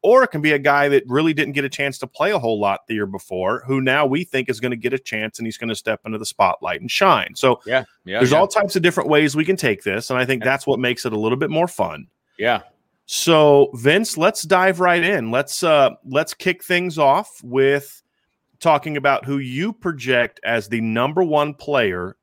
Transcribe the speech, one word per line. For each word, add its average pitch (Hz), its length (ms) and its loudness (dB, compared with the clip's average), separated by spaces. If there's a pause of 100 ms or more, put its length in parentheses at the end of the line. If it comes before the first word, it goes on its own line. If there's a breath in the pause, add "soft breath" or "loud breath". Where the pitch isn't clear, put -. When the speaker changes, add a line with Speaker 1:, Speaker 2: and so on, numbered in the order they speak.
Speaker 1:
or 247 220 6
it 247 60 0
can 151 120 -6
be 156 120 2
a 143 60 2
guy 143 300 2
that 139 180 4
really 151 280 0
didn't 147 180 -2
get 139 140 -2
a - 20 -4
chance 139 300 -6
to 131 80 -10
play 175 240 -2
a 202 80 0
whole 113 200 -2
lot 101 280 -2
the 113 80 -6
year 104 100 -2
before, 95 640 -4
who 135 160 -2
now 135 240 2
we 147 180 -2
think 131 240 -4
is 113 100 -4
gonna 123 160 -4
get 120 200 -4
a 127 40 -2
chance 110 400 -8
and 117 80 -8
he's 110 120 -10
gonna 113 160 -6
step - 320 -6
into 110 100 -8
the 110 80 -8
spotlight 90 560 -2
and 120 100 -10
shine. 170 440 4
So 127 320 2
Speaker 2:
Yeah, 123 180 -2 (220 soft breath)
yeah, 98 140 -2
Speaker 1:
there's 127 120 4
Speaker 2:
yeah. 151 60 6
Speaker 1:
all 196 100 4
types 202 260 -2
of 185 60 0
different 170 300 0
ways 151 260 2
we 160 80 0
can 185 120 0
take 113 260 0
this, 104 260 -4
and 127 100 -2
I 127 60 2
think 123 180 -2
Speaker 2:
Yeah. 127 100 2
Speaker 1:
that's 139 140 -4
what 127 140 0
makes 123 240 -2
it 117 80 -4
a 107 80 -2
little 113 160 -2
bit 147 140 -4
more 165 180 0
fun. 78 380 -6 (320)
Speaker 2:
Yeah. 110 240 0 (420)
Speaker 1:
So, 151 720 4
Vince, 151 420 0
let's 170 280 0
dive 180 360 2
right 175 240 2
in. 156 260 -2
Let's, 135 320 -4
uh, 147 280 4 (160)
let's 147 260 -2
kick - 320 -6
things 175 340 -2
off 151 460 0
with 135 560 0 (600)
talking 151 360 0
about 139 300 0
who 139 120 -4
you 139 360 -6
project 127 680 -4
as 110 260 -2
the 113 120 -2
number 123 420 0
one 151 300 0
player 101 720 -2